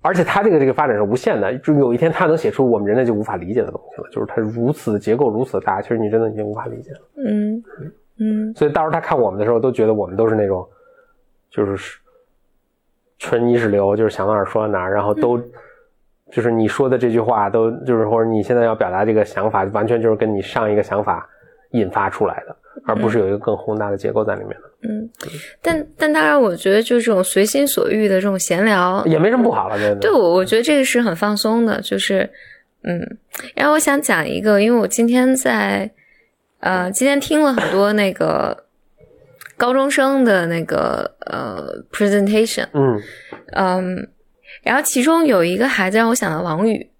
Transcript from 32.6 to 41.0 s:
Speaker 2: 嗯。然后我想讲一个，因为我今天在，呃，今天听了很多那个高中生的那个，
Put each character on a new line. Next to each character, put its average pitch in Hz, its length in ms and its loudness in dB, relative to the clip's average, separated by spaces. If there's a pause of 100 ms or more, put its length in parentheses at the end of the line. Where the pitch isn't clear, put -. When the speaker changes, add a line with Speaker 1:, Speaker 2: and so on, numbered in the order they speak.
Speaker 2:
嗯。 - 340 -6 (380)
然 - 100 0
后 294 80 4
我 311 60 4
想 285 220 2
讲 165 260 0
一 180 140 -4
个， 208 200 4
因 226 120 4
为 240 40 4
我 208 80 2
今 233 220 0
天 254 260 4
在， 208 560 -2 (720)
呃， 180 320 -2
今 254 160 0
天 285 140 2
听 302 200 0
了 277 120 4
很 214 180 -2
多 202 220 2
那 202 180 2
个 - 540 -2 (880)
高 247 180 0
中 269 160 2
生 269 360 2
的 190 220 4
那 170 180 -2
个， - 440 -2 (120)